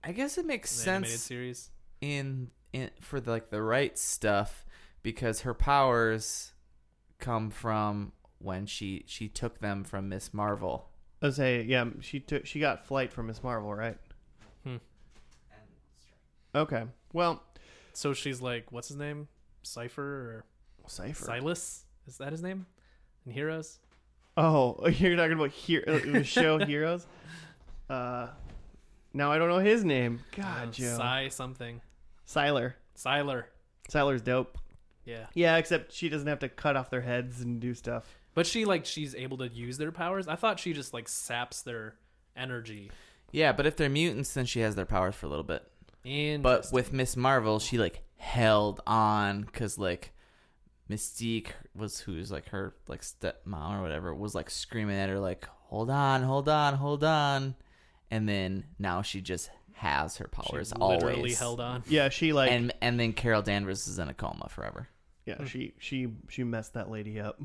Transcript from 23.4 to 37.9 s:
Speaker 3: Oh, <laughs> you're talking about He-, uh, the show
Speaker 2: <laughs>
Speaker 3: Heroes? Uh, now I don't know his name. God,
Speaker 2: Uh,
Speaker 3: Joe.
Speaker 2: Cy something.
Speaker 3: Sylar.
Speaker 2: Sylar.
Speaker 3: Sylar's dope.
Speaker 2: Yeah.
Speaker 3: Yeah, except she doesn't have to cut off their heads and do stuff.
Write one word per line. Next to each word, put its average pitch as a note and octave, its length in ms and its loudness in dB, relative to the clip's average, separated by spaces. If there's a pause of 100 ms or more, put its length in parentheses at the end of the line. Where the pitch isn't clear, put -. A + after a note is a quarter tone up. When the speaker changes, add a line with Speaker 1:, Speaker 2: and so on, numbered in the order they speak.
Speaker 3:
Oh, D3+ 520 6
<laughs> - 0 -
you're E3+ 280 6
talking E3 180 6
about D#3 160 4
He-, - 340 2
uh, D#3 220 4
the D3 180 4
show D#3 360 6
Speaker 2:
<laughs> D3+ 40 4
Speaker 3:
Heroes? D#3 440 0 (840)
Uh, B2 380 -4 (840)
now C#3+ 180 2
I D#3 80 6
don't E3+ 100 6
know F3 80 6
his G#3+ 260 8
name. B2 360 4 (160)
God, F3 320 -4
Speaker 2:
Uh, A#2 40 -8
Speaker 3:
Joe. A#2+ 260 0
Speaker 2:
Cy C3 320 0
something. B2+ 520 -8 (460)
Speaker 3:
Sylar. C#3+ 460 2 (220)
Speaker 2:
Sylar. C3+ 500 0 (440)
Speaker 3:
Sylar's C#3 320 4
dope. B2+ 380 0 (460)
Speaker 2:
Yeah. A2+ 280 -10
Speaker 3:
Yeah, E3 240 6
except E3 340 0
she - 160 -4
doesn't D3 200 0
have C#3+ 120 0
to C3+ 100 -4
cut C#3+ 280 0
off B2+ 140 -4
their B2+ 100 -2
heads B2 400 -2
and A#2+ 180 -2
do B2 140 -4
stuff. - 460 -8 (160)